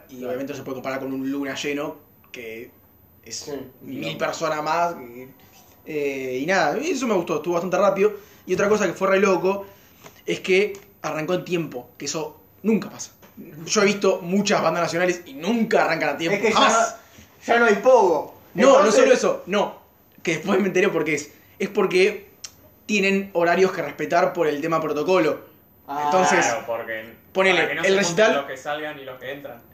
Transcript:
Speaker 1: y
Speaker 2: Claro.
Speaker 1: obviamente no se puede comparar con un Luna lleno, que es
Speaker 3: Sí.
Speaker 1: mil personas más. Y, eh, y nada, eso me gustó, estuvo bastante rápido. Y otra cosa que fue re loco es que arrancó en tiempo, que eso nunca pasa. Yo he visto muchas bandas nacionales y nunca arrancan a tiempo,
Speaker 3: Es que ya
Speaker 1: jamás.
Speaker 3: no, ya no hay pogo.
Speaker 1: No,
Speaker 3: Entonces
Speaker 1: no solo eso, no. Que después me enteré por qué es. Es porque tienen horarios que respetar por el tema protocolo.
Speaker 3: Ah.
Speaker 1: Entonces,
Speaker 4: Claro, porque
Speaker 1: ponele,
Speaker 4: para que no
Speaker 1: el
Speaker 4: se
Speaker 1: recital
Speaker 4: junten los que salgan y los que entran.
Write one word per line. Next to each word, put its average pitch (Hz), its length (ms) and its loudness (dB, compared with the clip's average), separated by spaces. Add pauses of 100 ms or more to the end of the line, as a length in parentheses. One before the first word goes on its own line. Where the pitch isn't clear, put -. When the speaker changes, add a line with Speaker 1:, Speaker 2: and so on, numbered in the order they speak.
Speaker 1:
y 131 80 -18
Speaker 2:
Claro. 123 120 -8
Speaker 1:
obviamente 135 240 -6
no 135 40 -12
se 127 60 -12
puede 131 120 -10
comparar 131 240 -8
con 131 140 -6
un 135 180 -6
Luna 139 240 -6
lleno, 147 400 -6 (360)
que 113 400 -14 (520)
es 113 120 -16
Speaker 3:
Sí. 143 240 -10 (220)
Speaker 1:
mil 139 360 -8
personas 156 460 -4
más. 170 340 0
Y, 127 300 -16 (580)
eh, 135 560 -4
y 147 40 -4
nada, 170 320 2
eso 269 300 -4
me 214 80 0
gustó, 170 220 -2
estuvo 175 160 -4
bastante 175 240 -2
rápido. 196 360 2 (320)
Y 175 80 -4
otra 196 160 2
cosa 208 160 2
que 165 80 0
fue 190 140 -2
re 190 120 4
loco 196 460 2 (600)
es 170 160 -4
que 196 320 2 (280)
arrancó 156 320 -4
en 160 120 -2
tiempo, 151 520 -6
que 151 80 -12
eso 156 340 -8 (240)
nunca 202 260 0
pasa. - 220 -14 (540)
Yo 208 160 0
he 185 40 4
visto 196 360 2
muchas 180 400 0
bandas 165 220 0
nacionales 175 420 -2
y 139 80 -16
nunca 185 520 0
arrancan 156 240 0
a 143 80 -4
tiempo, 170 200 -2
Speaker 3:
Es 202 60 -8
que 220 60 2
ya 196 60 2
Speaker 1:
jamás. 190 400 2 (520)
Speaker 3:
no, 226 60 2
ya 233 60 4
no 240 60 4
hay 214 100 6
pogo. 196 600 4 (180)
Speaker 1:
No, 220 140 4 (120)
Speaker 3:
Entonces 202 60 6
Speaker 1:
no 220 180 6
solo 208 100 8
eso, - 320 0
no. - 320 -2 (460)
Que 175 140 0
después 190 220 0
me 202 80 2
enteré 180 220 2
por - 160 0
qué 156 100 -2
es. - 160 -8 (280)
Es 196 100 -4
porque 190 640 0 (540)
tienen 196 480 0
horarios 175 380 4
que 165 100 -6
respetar 156 520 0
por 165 140 0
el 147 120 0
tema 160 220 0
protocolo. 151 640 0 (420)
Speaker 3:
Ah. 143 180 -6
Speaker 1:
Entonces, 185 400 4
Speaker 4:
Claro, 117 200 -2
porque 113 480 -8 (180)
Speaker 1:
ponele, 190 260 2
Speaker 4:
para 156 120 2
que 143 60 -4
no 160 80 -4
Speaker 1:
el 190 100 4
Speaker 4:
se 196 60 4
Speaker 1:
recital 185 340 2
Speaker 4:
junten 143 80 0
los 139 100 -10
que 131 60 -10
salgan 151 420 -8
y 135 60 -18
los 127 140 -14
que 127 120 -12
entran. 143 300 -14 (120)